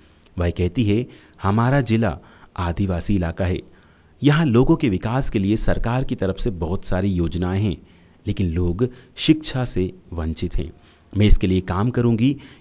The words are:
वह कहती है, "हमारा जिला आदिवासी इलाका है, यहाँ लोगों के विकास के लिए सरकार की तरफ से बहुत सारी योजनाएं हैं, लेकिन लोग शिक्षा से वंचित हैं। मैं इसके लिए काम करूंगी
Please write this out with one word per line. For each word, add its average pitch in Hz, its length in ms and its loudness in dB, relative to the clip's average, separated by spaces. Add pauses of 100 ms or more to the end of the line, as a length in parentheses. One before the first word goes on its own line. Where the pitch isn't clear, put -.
(380)
वह 87 120 2
कहती 90 340 0
है, 107 220 0 (360)
"हमारा 117 380 2
जिला 110 380 0 (380)
आदिवासी 90 580 -2
इलाका 87 300 -2
है, 90 160 -2 (600)
यहाँ 147 240 4
लोगों 131 300 4
के 147 120 0
विकास 113 420 -2
के 113 80 0
लिए 98 180 2
सरकार 117 480 0
की 131 100 -4
तरफ 92 240 -4
से 120 120 -2
बहुत 85 340 -4
सारी 95 240 0
योजनाएं 90 540 0
हैं, 95 140 -2 (500)
लेकिन 101 200 -2
लोग 87 420 0 (280)
शिक्षा 156 480 2
से 92 280 -4 (200)
वंचित 82 440 -4
हैं। - 160 -4 (440)
मैं 104 100 4
इसके 101 200 4
लिए 92 140 2
काम 95 300 -2
करूंगी 120 460 2 (240)